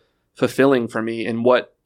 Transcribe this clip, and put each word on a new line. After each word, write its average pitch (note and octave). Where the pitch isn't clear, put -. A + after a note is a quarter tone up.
fulfilling C3
for A2+
me A2+
and A#2
what B2+